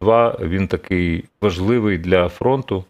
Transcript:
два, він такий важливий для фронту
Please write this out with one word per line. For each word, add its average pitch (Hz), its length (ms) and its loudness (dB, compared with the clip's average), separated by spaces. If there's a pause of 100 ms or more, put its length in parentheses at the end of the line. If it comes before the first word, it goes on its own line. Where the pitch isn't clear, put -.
два, 113 400 2
він 92 260 -2
такий 87 560 -2 (180)
важливий 101 560 0
для 87 320 2
фронту 120 600 -2